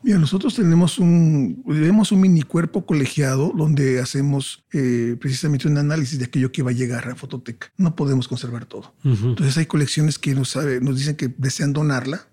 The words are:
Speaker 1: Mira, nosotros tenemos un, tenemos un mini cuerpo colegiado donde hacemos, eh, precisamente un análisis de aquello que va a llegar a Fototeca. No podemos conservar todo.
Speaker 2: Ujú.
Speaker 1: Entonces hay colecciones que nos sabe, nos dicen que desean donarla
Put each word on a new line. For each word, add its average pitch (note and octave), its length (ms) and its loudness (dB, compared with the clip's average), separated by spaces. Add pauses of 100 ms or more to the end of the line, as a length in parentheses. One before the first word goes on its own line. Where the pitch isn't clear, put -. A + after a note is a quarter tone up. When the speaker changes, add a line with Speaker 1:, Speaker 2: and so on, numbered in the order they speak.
Speaker 1:
Mira, G#3 140 4
nosotros F#3+ 380 0
tenemos E3+ 420 4
un, D#3+ 640 2
tenemos E3+ 460 2
un G3 100 4
mini F3+ 220 6
cuerpo E3+ 420 -2
colegiado C#3+ 720 0
donde C#3 440 2
hacemos, C#3 720 -4
eh, A#2+ 480 0
precisamente C#3 480 -2
un D3 100 2
análisis D3 400 -2
de B2 60 -4
aquello B2+ 260 -2
que C#3 140 -4
va B2 60 -2
a B2 40 -2
llegar B2 340 -4
a B2+ 60 -10
Fototeca. B2+ 640 -16
No E3+ 180 2
podemos C3+ 320 0
conservar A#2+ 400 -8
todo. - 380 -18
Speaker 2:
Ujú. A#2+ 240 2
Speaker 1:
Entonces C3 300 0
hay D#3+ 80 0
colecciones D#3 520 0
que C#3+ 160 -2
nos C3 140 0
sabe, C3 320 -2
nos C3 180 0
dicen D3 160 -2
que C3 240 -4
desean C#3 340 -2
donarla C#3+ 600 -2